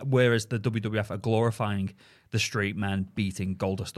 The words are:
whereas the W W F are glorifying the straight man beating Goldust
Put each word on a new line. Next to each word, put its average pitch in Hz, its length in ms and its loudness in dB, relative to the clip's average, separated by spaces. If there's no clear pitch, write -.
whereas 123 440 4
the 120 120 -2
W 113 220 -2
W 107 180 -2
F 104 120 -4
are 104 60 -6
glorifying 107 760 0
the 113 80 2
straight 104 360 0
man 98 400 -2
beating 95 400 -2
Goldust 95 420 -4